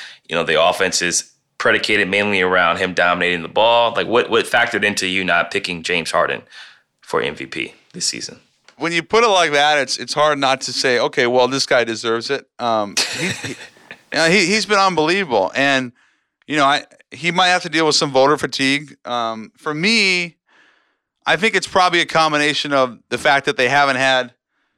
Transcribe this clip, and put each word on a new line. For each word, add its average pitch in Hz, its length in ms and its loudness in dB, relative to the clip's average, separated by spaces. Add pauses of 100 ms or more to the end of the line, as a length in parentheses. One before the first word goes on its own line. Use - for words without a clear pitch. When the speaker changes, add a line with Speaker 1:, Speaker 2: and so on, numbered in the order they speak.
(280)
Speaker 1:
you 82 80 -4
know, 82 80 0
the 80 180 2
offense 90 380 2
is 87 320 -4 (240)
predicated 104 520 0
mainly 101 320 0
around 90 360 2
him 92 180 -2
dominating 87 480 0
the 78 60 -10
ball? 117 440 2
Like, 90 140 -2
what, 117 240 0
what 110 140 2
factored 117 400 0
into 98 240 -2
you 92 160 -2
not 85 260 0
picking 87 320 -6
James 85 300 -4
Harden 71 300 -2 (580)
for - 200 -4
M 65 140 -6
V 67 120 -14
P - 280 -10 (180)
this - 140 -8
season? - 340 -10 (360)
Speaker 2:
When 165 160 -4
you 170 100 -2
put 220 220 2
it 233 40 4
like 175 240 2
that, 147 260 4
it's, 131 200 -2
it's 127 160 -8
hard 147 240 2
not 135 240 0
to 131 100 -8
say, 123 280 0
"Okay, 135 260 0
well, 123 220 2
this 131 180 -2
guy 123 180 2
deserves 113 460 -4
it." 131 180 -6 (120)
Um, 110 340 -2 (240)
he, 156 100 -4
he, - 200 -8
<laughs> - 0 -
you 131 80 -10 (580)
know, 160 140 2
he, 180 180 4
he's 208 200 -2
been 208 120 0
unbelievable. 165 760 2
And, 131 380 0 (540)
you 143 100 -4
know, 147 80 2
I, 139 200 2 (260)
he 160 220 -6
might 180 160 2
have 180 140 2
to 175 60 -10
deal 160 180 0
with 147 100 2
some 147 160 -2
voter 135 240 4
fatigue. 139 680 -2
Um, 113 520 -6
for 156 180 -8
me, 185 640 -2 (880)
I 160 100 0
think 190 200 0
it's 180 100 -2
probably 180 340 2
a 156 60 0
combination 147 680 0
of 131 360 0
the 120 100 -4
fact 139 280 2
that 143 100 -2
they 123 120 2
haven't 139 280 2
had 127 360 0 (460)